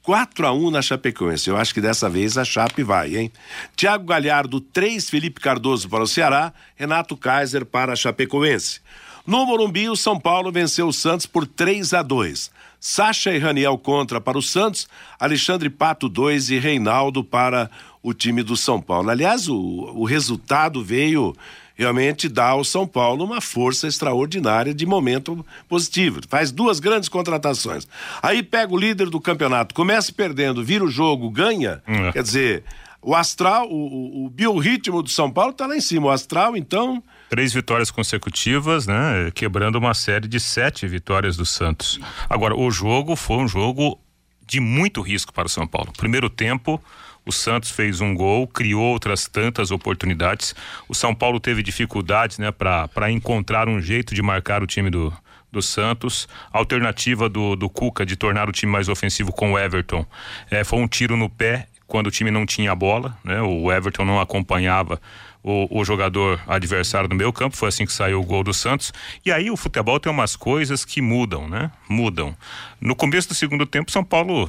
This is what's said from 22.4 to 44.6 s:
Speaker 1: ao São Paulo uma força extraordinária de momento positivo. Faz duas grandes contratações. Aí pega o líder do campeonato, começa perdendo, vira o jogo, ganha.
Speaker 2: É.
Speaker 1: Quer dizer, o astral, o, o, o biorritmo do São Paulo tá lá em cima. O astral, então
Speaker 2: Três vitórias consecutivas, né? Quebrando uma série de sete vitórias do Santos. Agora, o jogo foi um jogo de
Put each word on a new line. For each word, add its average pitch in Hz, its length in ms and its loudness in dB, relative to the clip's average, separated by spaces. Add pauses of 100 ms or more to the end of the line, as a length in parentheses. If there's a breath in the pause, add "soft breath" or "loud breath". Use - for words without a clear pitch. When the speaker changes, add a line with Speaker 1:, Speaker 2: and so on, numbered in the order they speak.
Speaker 1:
ao 139 140 2
São 190 220 0
Paulo 127 380 2
uma 226 160 -4
força 127 460 0
extraordinária 147 880 0
de 151 100 -2
momento 165 600 0 (240 loud breath)
positivo. 170 600 0
Faz 143 240 0
duas 202 260 2
grandes 202 300 0
contratações. 147 800 -2 (320 loud breath)
Aí 208 220 2
pega 220 320 0
o 180 40 4
líder 190 300 2
do 165 120 -2
campeonato, 135 540 0
começa 190 380 2
perdendo, 135 500 0
vira 190 220 2
o 156 60 2
jogo, 131 400 2
ganha. 135 560 0
Speaker 2:
É. 98 260 0
Speaker 1:
Quer 131 100 -2
dizer, 117 420 0 (360 loud breath)
o 143 140 0
astral, 185 540 2
o, 165 60 -6
o, 135 520 -6
o 127 40 -10
biorritmo 180 720 0
do 135 60 -6
São 147 220 2
Paulo 208 220 2
tá 269 140 -4
lá 294 100 -2
em 285 40 0
cima. 151 260 0
O 139 40 4
astral, 175 460 2
então 233 460 -2 (280 loud breath)
Speaker 2:
Três 120 240 0
vitórias 117 360 0
consecutivas, 123 960 0
né? 101 480 2
Quebrando 104 420 0
uma 117 180 2
série 107 340 -2
de 117 100 -2
sete 127 480 -2
vitórias 92 480 -2
do 85 120 -4
Santos. - 520 -2 (300 loud breath)
Agora, 110 260 2
o 123 160 2
jogo 120 460 0
foi 113 220 0
um 131 100 0
jogo 120 500 0 (480)
de 135 140 -2